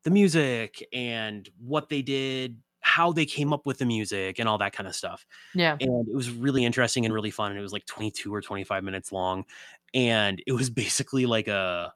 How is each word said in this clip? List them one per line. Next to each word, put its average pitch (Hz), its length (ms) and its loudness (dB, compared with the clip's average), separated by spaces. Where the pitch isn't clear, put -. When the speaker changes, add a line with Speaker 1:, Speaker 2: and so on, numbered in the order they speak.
Speaker 1:
the 160 60 0
music 151 800 4
and 113 560 -6
what 143 300 -2
they 143 120 0
did, 131 580 -4
how 170 320 4
they 156 160 2
came 147 260 0
up 143 140 -2
with 131 100 -2
the 131 80 0
music 104 540 0
and 113 100 2
all 107 80 4
that 98 180 0
kinda 98 160 -8
stuff. - 360 -8
Speaker 2:
Yeah. 165 260 4
Speaker 1:
And 123 300 0
it 110 60 -4
was 120 160 -2
really 127 340 2
interesting 120 400 2
and 110 80 2
really 107 160 -2
fun, 101 220 -4
and 101 80 -8
it 101 40 -8
was, 95 100 -10
like, 101 120 -8
twenty-two - 480 -8
or 104 80 -4
twenty-five 98 420 -4
minutes 95 280 -8
long, 92 340 -2
and 110 540 2
it 135 60 0
was 120 180 0
basically 127 560 0
like 110 200 2
a 90 480 -2